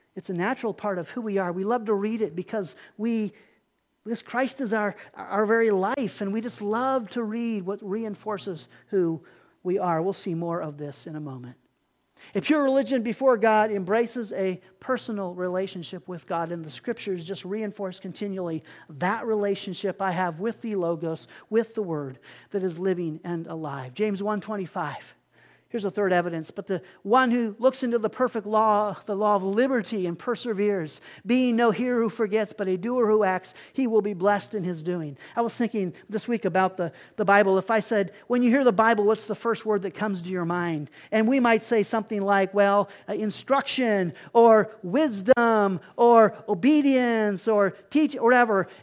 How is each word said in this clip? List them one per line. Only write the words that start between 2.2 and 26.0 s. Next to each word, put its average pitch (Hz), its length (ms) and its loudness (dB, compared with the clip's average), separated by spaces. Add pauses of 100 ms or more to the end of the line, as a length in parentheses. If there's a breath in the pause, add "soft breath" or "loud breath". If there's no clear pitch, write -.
it 170 120 -4
because 180 400 -6 (220 loud breath)
we, 220 380 -2 (680 soft breath)
because 220 200 -8
Christ 254 400 -4
is 214 100 -4
our, 208 240 -2 (180 loud breath)
our 202 300 -2
very 226 260 4
life, 208 520 0
and 196 100 -4
we 220 80 -4
just 220 220 -10
love 240 480 -2
to 240 120 -6
read 220 440 -4
what 208 200 -6
reinforces 202 800 -6 (200 soft breath)
who 170 360 0 (400 soft breath)
we 185 160 -2
are. 175 220 0
We'll 185 140 -2
see 185 200 -6
more 170 280 -4
of 151 160 -10
this 147 280 -12
in 160 80 -10
a 156 60 -10
moment. 127 380 -12 (760 loud breath)
A 196 60 -2
pure 302 220 2
religion 262 400 2
before 247 340 2
God 220 340 4
embraces 220 640 -2
a 190 260 -2 (220 soft breath)
personal 202 540 -6
relationship 180 720 -6
with 175 180 -12
God, 165 240 -4
and 170 140 -8
the 156 60 -14
scriptures 190 560 -6
just 190 180 -10
reinforce 196 560 -8
continually 185 640 -6 (240 loud breath)
that 185 380 -4
relationship 202 760 -2
I 190 120 0
have 175 280 -2
with 220 220 -6
the 214 140 -6
Logos, 165 520 -4 (220 loud breath)
with 226 240 0
the 214 80 -4
Word 147 360 -6 (340 loud breath)
that 196 100 -2
is 170 160 -4
living 175 440 -2
and 170 240 -6
alive. 139 460 -10
James 196 300 -2
one 208 180 -2
twenty-five. 180 720 -8 (560 soft breath)
Here's 214 160 -4
a 196 60 -2
third 196 220 0